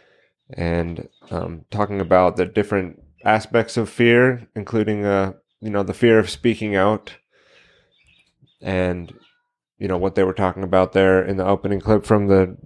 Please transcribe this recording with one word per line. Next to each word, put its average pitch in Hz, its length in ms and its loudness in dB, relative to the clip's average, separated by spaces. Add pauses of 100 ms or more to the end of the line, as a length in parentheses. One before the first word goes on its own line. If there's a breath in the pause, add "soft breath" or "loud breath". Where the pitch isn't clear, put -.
(540 soft breath)
And, 85 540 -6 (220)
um, 85 420 -10
talking 104 300 -4
about 90 340 2
the 90 100 -2
different 95 560 -4 (220)
aspects 110 540 0
of 110 120 -2
fear, 120 680 2
including, 104 500 -4
uh, 98 280 0 (280)
you 110 80 -10
know, 101 140 -2
the 95 100 -6
fear 113 260 4
of 101 100 0
speaking 107 460 -4
out 98 420 -2 (1400 soft breath)
and, 90 520 -6 (640)
you 98 120 -6
know, 92 80 -2
what 92 180 -2
they 98 80 2
were 95 100 0
talking 95 300 -2
about 92 300 0
there 95 280 4
in 98 140 -4
the 95 100 -2
opening 98 360 -2
clip 107 240 0
from 104 220 2
the 95 380 4